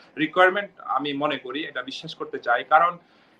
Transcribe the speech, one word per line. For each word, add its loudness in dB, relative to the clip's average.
রিকোয়ারমেন্ট 2
আমি -2
মনে -2
করি, -8
এটা -8
বিশ্বাস -12
করতে -10
চাই। 0
কারণ 4